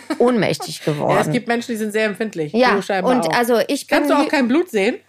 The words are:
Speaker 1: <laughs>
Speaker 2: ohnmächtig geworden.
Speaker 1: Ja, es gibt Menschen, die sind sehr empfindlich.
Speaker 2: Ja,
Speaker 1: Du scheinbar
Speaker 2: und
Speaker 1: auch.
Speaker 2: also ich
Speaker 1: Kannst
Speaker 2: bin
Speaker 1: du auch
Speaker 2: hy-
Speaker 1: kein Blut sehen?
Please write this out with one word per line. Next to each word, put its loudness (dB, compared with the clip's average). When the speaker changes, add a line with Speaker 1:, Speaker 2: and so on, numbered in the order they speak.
Speaker 1:
<laughs> -8
Speaker 2:
ohnmächtig 0
geworden. 0
Speaker 1:
Ja, 2
es -2
gibt -2
Menschen, -4
die -4
sind -4
sehr 0
empfindlich. -4
Speaker 2:
Ja, 4
Speaker 1:
Du -2
scheinbar 0
Speaker 2:
und 2
Speaker 1:
auch. -2
Speaker 2:
also 2
ich -4
Speaker 1:
Kannst 0
Speaker 2:
bin 4
Speaker 1:
du 2
auch 0
Speaker 2:
hy- -6
Speaker 1:
kein 2
Blut 0
sehen? 0